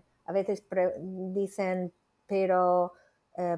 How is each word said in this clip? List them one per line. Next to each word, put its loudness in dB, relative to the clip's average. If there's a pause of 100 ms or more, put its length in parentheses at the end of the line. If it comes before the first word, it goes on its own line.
(260)
a -8
veces -2
pre-, 0
dicen, -4 (320)
pero, 2 (440)
eh, -2